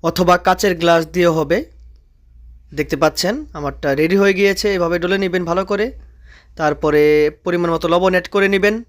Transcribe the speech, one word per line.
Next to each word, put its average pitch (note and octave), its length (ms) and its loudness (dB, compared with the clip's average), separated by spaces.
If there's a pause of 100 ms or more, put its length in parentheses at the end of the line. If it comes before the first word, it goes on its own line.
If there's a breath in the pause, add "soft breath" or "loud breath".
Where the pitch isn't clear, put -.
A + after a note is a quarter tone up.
অথবা F3 340 2
কাচের F#3 440 0
গ্লাস E3+ 200 4 (120)
দিয়েও E3+ 260 2
হবে। D#3 180 0 (1200)
দেখতে D3+ 200 -4
পাচ্ছেন D#3+ 360 0 (240)
আমারটা C#3+ 320 -6 (120)
রেডি E3+ 200 2
হয়ে G3 180 2
গিয়েছে। G3 280 0 (100)
এভাবে E3+ 260 0
ডলে F#3 200 0
নেবেন F3+ 220 -2
ভালো F3 200 -2
করে। G3+ 200 -4 (760 soft breath)
তারপরে D3+ 420 0 (440)
পরিমাণ F3 300 -2
মতো E3 180 -4
লবণ F#3 220 2
অ্যাড F3+ 200 -2
করে G3 180 2
নেবেন। G3+ 220 2 (140)